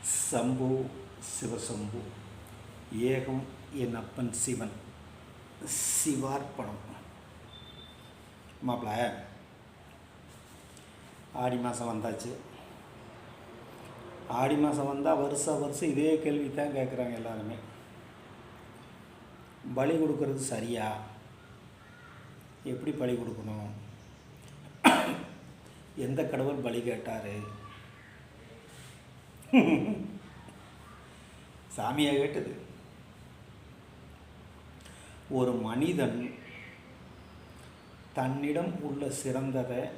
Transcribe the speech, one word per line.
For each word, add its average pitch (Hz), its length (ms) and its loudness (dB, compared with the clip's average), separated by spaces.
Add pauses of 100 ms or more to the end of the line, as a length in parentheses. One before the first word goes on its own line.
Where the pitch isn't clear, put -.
சம்பு 131 800 4 (400)
சிவசம்பு, 110 760 -2 (1000)
ஏகம் 131 420 4 (320)
என் 120 220 0
அப்பன் 117 360 -2
சிவன். 110 440 0 (920)
சிவார்ப்பணம். 135 1160 2 (1800)
மாப்பிள, 120 280 0 (2500)
ஆடி 127 220 2
மாசம் 120 320 0
வந்தாச்சு. 113 440 -2 (2000)
ஆடி 131 260 6
மாசம் 147 320 6
வந்தா 143 260 6
வருஷம் 143 460 4
வருஷம் 147 300 2
இதே 151 300 8
கேள்வி 147 340 2
தான் 147 200 2
கேக்குறாங்க 127 420 2
எல்லாருமே. 110 420 -4 (2250)
பலி 139 180 8
கொடுக்கறது 143 460 6
சரியா? 113 480 0 (1800)
எப்படி 127 280 0
பலி 127 220 2
கொடுக்கணும்? 107 680 -4 (2250)
எந்த 131 260 4
கடவுள் 135 320 4
பலி 120 260 0
கேட்டாரு? 110 540 -2 (4000)
சாமியா 139 360 4
கேட்டது? 139 420 4 (2750)
ஒரு 127 220 6
மனிதன் 120 640 4 (2000)
தன்னிடம் 143 680 2
உள்ள 143 280 0
சிறந்ததை 127 720 2 (160)